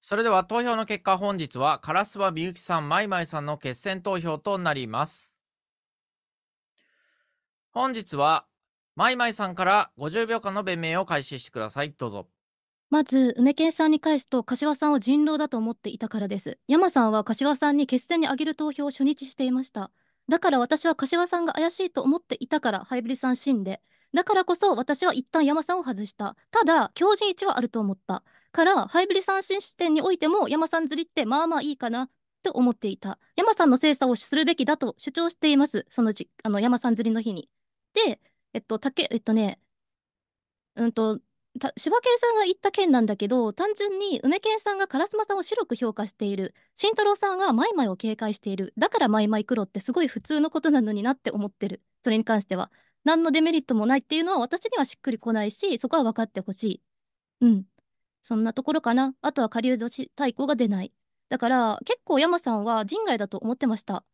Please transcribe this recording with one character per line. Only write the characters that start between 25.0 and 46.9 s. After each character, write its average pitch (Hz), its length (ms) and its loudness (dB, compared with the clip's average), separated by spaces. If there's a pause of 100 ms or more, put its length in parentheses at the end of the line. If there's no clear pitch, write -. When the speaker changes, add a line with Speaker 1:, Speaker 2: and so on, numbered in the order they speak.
Speaker 2:
は 359 80 2
一 254 120 -4
旦 320 200 2
山 302 180 2
さ 349 100 -2
ん 370 60 -2
を 330 40 -6
外 214 220 -6
し - 80 -14
た。 - 220 -8 (140)
た 453 140 4
だ、 302 320 4
強 403 200 4
靭 415 140 -2
一 381 160 -4
は 381 120 0
あ 247 40 0
る 233 80 -2
と 233 120 -4
思 196 120 -2
っ 190 40 -8
た。 - 260 -8 (280)
か 330 140 2
ら、 349 220 4
ハ 349 140 2
イ 403 60 2
ブ 403 60 0
リ 381 80 2
さ 381 140 0
ん 381 80 -2
視 392 320 -6
点 330 180 0
に 311 80 2
お 381 100 0
い 349 60 0
て 302 100 0
も、 370 200 2
山 311 200 0
さ 330 120 0
ん 320 80 -2
釣 311 160 -4
り - 40 -8
っ - 40 -20
て 277 140 -2
ま 277 180 0
あ 330 40 0
ま 330 100 0
あ - 40 0
い 294 120 -4
い - 40 -8
か 240 120 -6
な 254 200 -4 (320)
と 370 100 -4
思 247 200 2
っ 233 40 -2
て - 120 -6
い 196 100 -4
た。 - 220 -10 (160)
山 415 180 4
さ 370 120 6
ん 285 40 8
の 254 80 6
精 302 160 4
査 262 140 2
を 247 80 2
す - 200 -6
る 311 100 4
べ 320 100 2
き 254 100 0
だ 302 120 2
と 240 200 -4
主 - 140 -10
張 339 180 -2
し 330 80 -8
て 311 120 2
い 285 80 6
ま 285 100 4
す。 - 220 -4
そ - 120 -2
の 220 120 2
じ-、 - 160 -10 (140)
あ 220 60 -2
の、 202 100 0
山 240 180 2
さ 247 120 -2
ん 226 60 4
釣 226 140 -2
り 220 40 0
の 226 80 -2
日 214 120 -4
に。 - 160 -12 (440)
で、 403 280 2 (320)
え 226 60 -4
っ - 20 -8
と、 220 180 -6
た 269 120 -2
け-、 - 200 -2
え 233 60 -2
っ - 40 0
と 220 120 0
ね、 220 260 0 (1160)
う 233 120 0
ん 226 60 0
と、 220 260 0 (400)
た、 - 180 -6
柴 339 220 -2
犬 480 200 2
さ 480 120 2
ん 453 40 2
が 427 80 4
言 370 100 2
っ - 20 0
た 392 160 -2
件 381 200 2
な 247 100 6
ん 220 40 4
だ 208 100 -2
け 202 120 -4
ど、 226 260 0
単 415 220 -2
純 403 240 -4
に 392 240 -4
梅 339 160 2
犬 440 200 0
さ 415 140 -2
ん 392 40 -4
が 392 100 -2
烏 262 100 -4
丸 427 280 -2
さ 403 80 -2
ん 392 40 0
を 370 60 -2
白 415 220 -2
く 240 100 -4
評 226 180 -4
価 208 140 -6
し - 40 -16
て - 140 -8
い 196 100 -2
る、 190 200 -6 (200)
慎 415 160 0